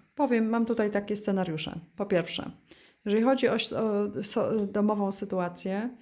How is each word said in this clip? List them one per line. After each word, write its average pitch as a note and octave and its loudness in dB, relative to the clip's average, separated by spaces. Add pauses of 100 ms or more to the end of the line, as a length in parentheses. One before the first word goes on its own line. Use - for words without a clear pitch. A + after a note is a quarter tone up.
(160)
powiem, A#3 2
mam A#3 2
tutaj A3 2
takie G#3 -2
scenariusze. F3+ -2 (160)
Po G3+ -4
pierwsze, - -2 (540)
jeżeli G#3 2
chodzi C4 4
o - 2
s-, - -2
o G#3 0
so-, G#3+ 0
domową G3+ 2
sytuację, F#3+ -4 (120)